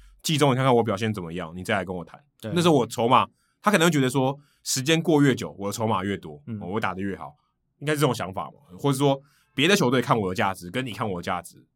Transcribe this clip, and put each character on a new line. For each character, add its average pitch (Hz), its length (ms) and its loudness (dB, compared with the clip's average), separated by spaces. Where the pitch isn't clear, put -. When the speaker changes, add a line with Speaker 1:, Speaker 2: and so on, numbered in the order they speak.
Speaker 1:
季 156 160 0
中 143 140 4
你 123 40 2
看 131 80 -2
看 127 120 4
我 117 80 4
表 104 140 -2
现 110 160 -2
怎 98 80 -6
么 82 120 -10
样， 85 220 -8
你 92 80 -10
再 107 120 0
来 92 100 -2
跟 92 100 -8
我 87 80 -10
谈。 - 160 -20
Speaker 2:
对。 110 120 -10
Speaker 1:
那 175 80 2
时 165 60 4
候 165 60 6
我 123 120 4
筹 117 220 -2
码， 117 200 4
他 208 100 2
可 202 60 4
能 165 100 6
会 175 40 4
觉 147 100 2
得 127 80 2
说， 135 280 0
时 - 180 -4
间 160 200 2
过 156 200 4
越 135 120 6
久， 87 240 -6
我 98 120 -6
的 101 40 -6
筹 110 140 -4
码 95 160 0
越 98 140 -2
多， 76 300 -14
Speaker 2:
嗯。 110 120 -10
Speaker 1:
我 90 140 -10
会 113 60 -2
打 98 140 -4
得 92 80 -10
越 98 140 -6
好， 76 200 -16
应 139 60 -12
该 151 80 -2
是 147 60 -4
这 151 60 2
种 123 80 0
想 95 200 -6
法 87 120 -6
嘛。 - 320 -20
或 139 140 0
者 127 60 0
说， 139 240 2
别 139 140 2
的 202 80 6
球 139 140 2
队 127 120 2
看 127 180 0
我 95 100 -2
的 92 60 -4
价 98 180 0
值， 87 160 -12
跟 127 160 -6
你 117 60 -10
看 104 180 -6
我 87 120 -6
的 - 20 -14
价 90 180 -4
值 - 240 -20